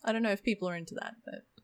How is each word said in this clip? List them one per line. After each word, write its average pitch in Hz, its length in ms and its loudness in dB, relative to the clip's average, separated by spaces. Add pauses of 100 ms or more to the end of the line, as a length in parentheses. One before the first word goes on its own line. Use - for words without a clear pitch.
I 220 80 4
don't 226 100 2
know 220 80 4
if 202 100 0
people 202 280 2
are 175 80 -2
into 165 180 -10
that, - 200 -6 (100)
but - 180 -8 (200)